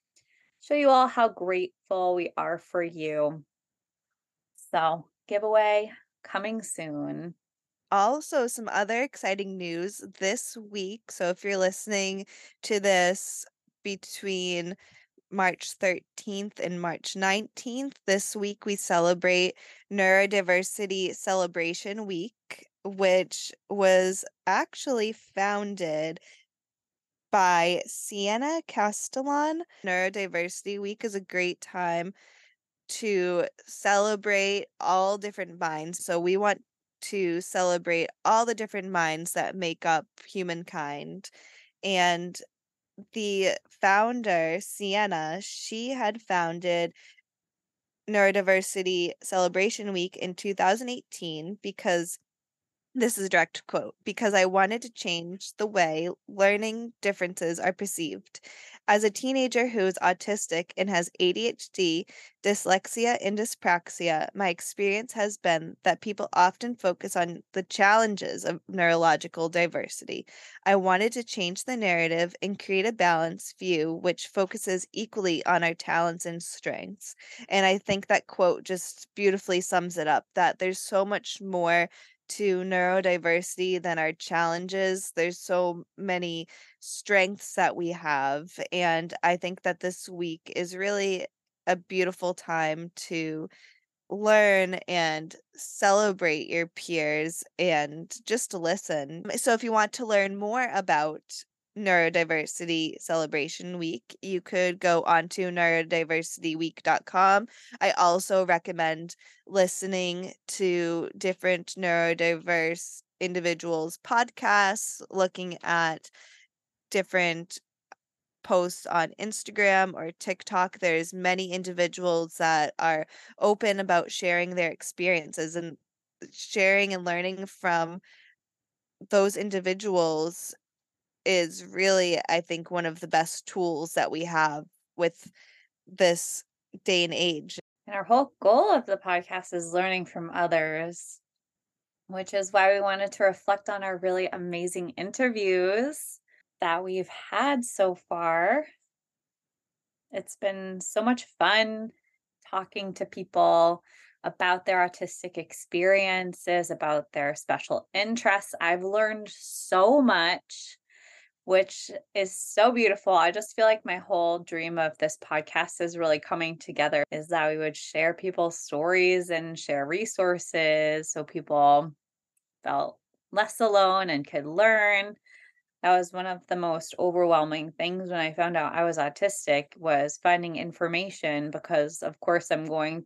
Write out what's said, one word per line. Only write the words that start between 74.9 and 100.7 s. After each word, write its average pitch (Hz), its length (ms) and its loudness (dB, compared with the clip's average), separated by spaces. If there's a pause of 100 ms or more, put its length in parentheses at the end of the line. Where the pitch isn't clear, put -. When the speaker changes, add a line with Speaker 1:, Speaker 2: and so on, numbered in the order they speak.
Speaker 2:
equally 185 520 -2
on 170 200 2
our 165 80 0
talents 170 520 -2
and 170 160 -8
strengths." - 720 -10 (340)
And 190 160 4
I 190 120 4
think 196 300 -4
that - 200 2
quote 180 360 2
just - 520 -10
beautifully 196 440 0
sums 180 380 -2
it 156 100 -2
up, 143 280 2
that 170 240 2
there's 185 200 -2
so 196 240 0
much - 380 -6
more 175 480 0 (380)
to 185 360 -2
neurodiversity 180 1160 0
than 170 200 -4
our 160 120 0
challenges. 185 1040 -2
There's 175 220 0
so 175 460 -2 (120)
many 175 520 -6 (320)
strengths - 720 -2
that 160 220 2
we 170 140 -4
have. 151 720 -2 (120)
And 170 500 0
I 175 160 4
think 180 240 -8
that 180 200 -2
this 180 280 -6
week 170 460 -8
is 180 200 -6
really 196 520 -2 (400)
a 180 80 4
beautiful 180 580 -2
time 165 640 -4
to 160 520 -6 (640)
learn 202 800 4
and 160 480 -2 (200)
celebrate 196 960 2
your 170 160 -2
peers 156 800 -4 (160)
and 156 520 0 (140)
just 220 300 -4
listen. 165 720 -4 (120)
So 240 160 2
if 226 100 0
you 233 80 -2
want 214 220 2
to 254 140 -8
learn 196 280 2
more 220 380 -2